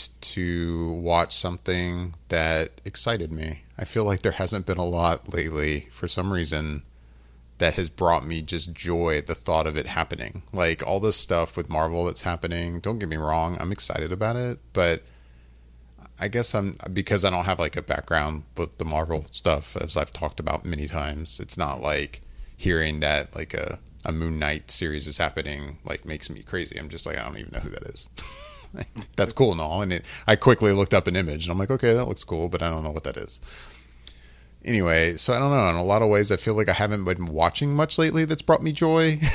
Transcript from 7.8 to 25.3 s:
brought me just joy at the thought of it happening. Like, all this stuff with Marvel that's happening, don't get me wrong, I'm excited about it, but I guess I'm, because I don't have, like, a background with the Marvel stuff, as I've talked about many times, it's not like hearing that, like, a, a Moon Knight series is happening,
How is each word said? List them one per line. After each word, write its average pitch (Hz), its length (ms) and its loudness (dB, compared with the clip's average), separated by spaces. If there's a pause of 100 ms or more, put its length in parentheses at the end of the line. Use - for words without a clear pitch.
brought 82 380 4
me 82 160 -4
just 82 300 -6
joy 85 440 0
at 73 80 -4
the 85 80 -4
thought 80 320 2
of 78 100 -2
it 73 120 -2
happening. - 560 -6 (100)
Like, 85 320 0
all 95 140 0
this 104 160 2
stuff 85 420 0
with 82 100 -4
Marvel 82 380 0
that's 87 160 -4
happening, 87 580 -4
don't 110 200 -4
get 95 100 -4
me 78 80 -4
wrong, 80 420 0
I'm 87 120 -4
excited 78 400 -4
about 107 240 -2
it, 123 240 -4 (140)
but 87 280 2 (1160)
I 101 80 -2
guess 117 260 0
I'm, 98 240 0 (160)
because 98 320 2
I 95 60 4
don't 90 140 0
have, 95 120 0
like, 78 180 -2
a 87 60 -4
background 76 600 0 (120)
with 85 220 -6
the 85 80 -4
Marvel 78 460 -2
stuff, - 460 0
as 78 200 -4
I've 73 140 0
talked - 280 -6
about 78 240 -2
many 76 220 -4
times, 76 540 -6
it's - 180 -8
not 71 240 -4
like 73 400 -2 (340)
hearing 80 440 0
that, 73 360 0
like, 80 200 -8
a, - 240 -6 (260)
a - 60 -2
Moon 80 280 -2
Knight 73 320 -4
series 76 360 -4
is 73 100 -6
happening, 73 640 -4